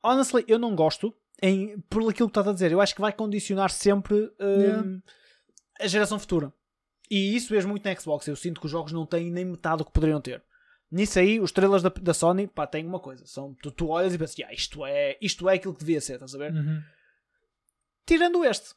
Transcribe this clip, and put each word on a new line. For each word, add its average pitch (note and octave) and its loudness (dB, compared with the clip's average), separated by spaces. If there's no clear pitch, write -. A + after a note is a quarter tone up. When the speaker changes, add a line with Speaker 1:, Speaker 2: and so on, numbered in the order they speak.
Speaker 1:
Honestly, B3+ 4
eu A3 6
não A#3 -2
gosto G#3 0
em, G3 0
por - -2
aquilo A3 0
que - -
estás G3+ 0
a G#3 0
dizer. F3+ 2
Eu F#3 4
acho G3 2
que - -10
vai G#3 0
condicionar G3+ -2
sempre, G3+ 2
hum, G3 2
Speaker 2:
Yeah. G3+ 2
Speaker 1:
a G#3+ -4
geração G#3 0
futura. D3+ -2
E G3+ 0
isso A#3+ -4
vejo G3 0
muito G#3 -6
na F#3 -2
Xbox. D3+ -6
Eu D3+ -4
sinto E3+ -8
que E3 -10
os C#3+ -6
jogos D#3 -6
não D#3+ -6
têm E3+ -4
nem F3 -6
metade E3 -4
do D#3+ -4
que - -12
poderiam D3+ 2
ter. - -12
Nisso F#3+ 0
aí, G#3 6
os F#3 -2
trailers G3 4
da, F3+ 2
da F3 -2
Sony, F#3 2
pá, D3+ -6
têm D#3 -8
uma F3+ -8
coisa. C3 -16
São, C#3 -14
tu, C#3+ -14
tu E3 -4
olhas F3+ 2
e F3 -4
pensas, D#3 -6
"Yeah, A#2 -12
isto D3 -8
é, C#3 0
isto F#3 -2
é F#3+ 6
aquilo F#3 -4
que - -14
devia D#3 0
ser", C3+ -10
estás C3 -16
a C#3 -12
ver? D3 -6
Speaker 2:
Uhum. D#3 -2
Speaker 1:
Tirando E4+ 2
este. - -2